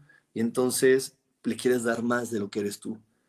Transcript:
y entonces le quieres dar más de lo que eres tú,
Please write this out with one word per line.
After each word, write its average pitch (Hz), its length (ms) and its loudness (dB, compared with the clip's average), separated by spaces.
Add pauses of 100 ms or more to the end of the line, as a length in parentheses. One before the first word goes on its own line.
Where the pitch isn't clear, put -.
(340)
y 107 60 -4
entonces 127 800 2 (260)
le 113 120 -2
quieres 123 280 2
dar 117 200 -2
más 120 280 -2
de 110 80 -2
lo 101 100 -4
que 110 120 -6
eres 101 180 -4
tú, 107 180 -10 (320)